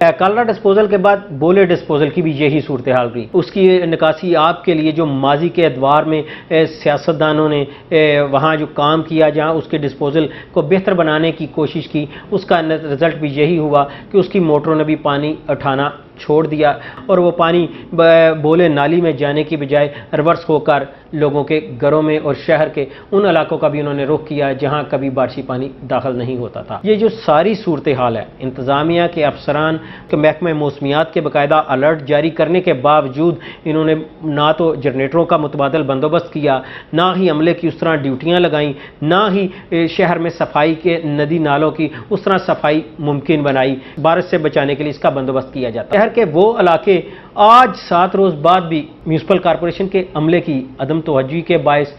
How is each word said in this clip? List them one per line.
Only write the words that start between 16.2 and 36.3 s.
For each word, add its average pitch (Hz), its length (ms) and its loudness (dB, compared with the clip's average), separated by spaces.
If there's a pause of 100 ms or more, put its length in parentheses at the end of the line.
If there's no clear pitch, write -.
दिया 147 320 0 (300)
और 185 100 4
वो 175 120 4
पानी 170 380 2 (240)
ब-, 165 500 6
बोले 165 260 4
नाली 147 320 2
में 160 160 0
जाने 147 260 -2
की 151 140 -4
बजाय 143 360 0 (200)
रिवर्स 156 360 0
होकर 143 380 0 (280)
लोगों 147 280 0
के 156 160 0 (180)
घरों 147 240 2
में 156 180 0
और 147 160 -2
शहर 156 340 0
के 135 180 -4 (260)
उन 196 120 4
इलाकों 160 320 2
का 156 120 0
भी 147 100 -4
उन्होंने 143 260 -4
रुख 147 220 -2
किया 143 260 -2
जहाँ 139 380 -4
कभी 139 180 -2
बारिशी 131 320 -2
पानी 131 300 -8 (120)
दाखिल 127 280 -4
नहीं 123 260 -6
होता - 260 -10
था। 107 220 -12
ये 214 100 2
जो 208 140 2
सारी 175 460 2
सूरत 147 320 -4
हाल 123 300 0
है, 104 100 -8 (140)
इंतज़ामिया 139 640 0
के 170 160 -2
अफसरान 151 540 -2 (340)
के 165 60 0
महकमे 156 360 0
मौसमियात 147 600 -2
के 175 80 0
बाकायदा 147 360 0
अलर्ट 147 480 0
जारी 147 240 0
करने 160 320 0
के 180 120 0
बावजूद 147 640 0 (260)
इन्होंने 156 400 0 (200)
ना 147 260 0
तो 165 240 0
जनरेटरों 139 500 0
का 170 120 0
मुतबादल 143 460 -2
बंदोबस्त 147 500 -2